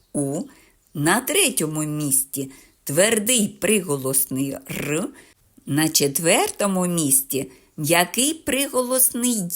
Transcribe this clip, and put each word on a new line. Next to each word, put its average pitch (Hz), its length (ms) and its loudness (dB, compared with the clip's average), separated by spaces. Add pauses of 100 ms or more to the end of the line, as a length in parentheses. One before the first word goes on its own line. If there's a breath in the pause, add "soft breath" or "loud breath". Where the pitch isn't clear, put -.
(120)
«у», 143 300 -2 (520 loud breath)
на 175 260 2
третьому 160 640 0
місці 143 720 -2 (320 loud breath)
твердий 208 640 2
приголосний 139 1080 -2 (120)
«р», - 380 -4 (580 loud breath)
на 156 220 2
четвертому 185 1000 2
місці 147 680 0 (240 loud breath)
м'який 170 580 0
приголосний 247 1200 0